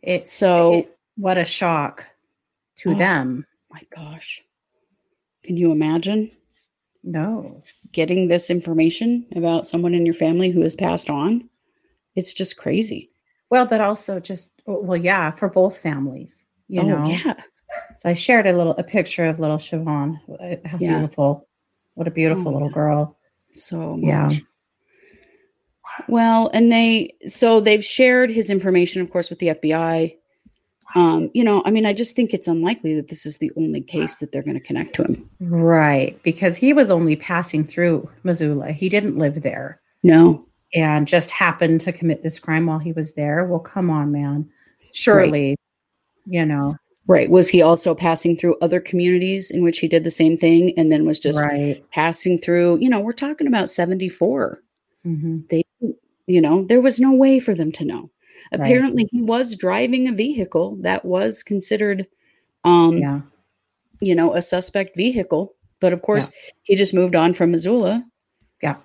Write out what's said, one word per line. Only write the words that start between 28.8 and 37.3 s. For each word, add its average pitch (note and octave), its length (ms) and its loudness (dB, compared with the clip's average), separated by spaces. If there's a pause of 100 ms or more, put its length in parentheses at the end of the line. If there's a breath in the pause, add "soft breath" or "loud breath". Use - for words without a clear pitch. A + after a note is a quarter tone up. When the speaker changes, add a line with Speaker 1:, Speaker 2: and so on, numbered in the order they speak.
Speaker 2:
of F3+ 80 -6
course, F3 180 -4
with F3 100 -14
the E3 120 0
F D#3 100 -4
B D#3 140 0
I. E3 420 -2 (760)
Um, E3 400 4
you A#3 100 4
know, G3+ 220 4
I G3 40 0
mean, A3 140 2
I G#3 80 2
just A3 240 -4
think A#3+ 160 0
it's - 160 -4
unlikely E3 460 -2
that D3 140 -6
this - 180 -12
is D3+ 120 -12
the D#3 180 -6
only D#3 260 -4
case D#3 340 -6
that - 160 -12
they're C#3 100 -6
gonna C#3 180 -6
connect - 360 -8
to - 80 -4
him. - 240 -6 (120)
Speaker 1:
Right, E3 840 2
because F3 340 -2
he C4+ 160 2
was C4+ 180 4
only E3 260 2
passing E3+ 480 -4